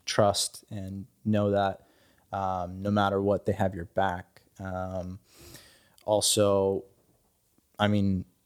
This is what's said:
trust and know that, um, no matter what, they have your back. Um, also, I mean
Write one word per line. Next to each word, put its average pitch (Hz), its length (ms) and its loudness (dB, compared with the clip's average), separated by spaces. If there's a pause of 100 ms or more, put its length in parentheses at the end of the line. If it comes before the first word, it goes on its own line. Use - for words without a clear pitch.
trust - 680 0
and 95 360 -10 (180)
know 104 280 2
that, 98 340 0 (440)
um, 92 520 -6
no 101 80 -2
matter 98 320 2
what, 98 240 0
they 104 60 2
have 95 220 0
your 85 120 -8
back. 92 560 -4 (180)
Um, 92 580 -8 (840)
also, 98 800 2 (960)
I 104 100 4
mean 98 360 2 (220)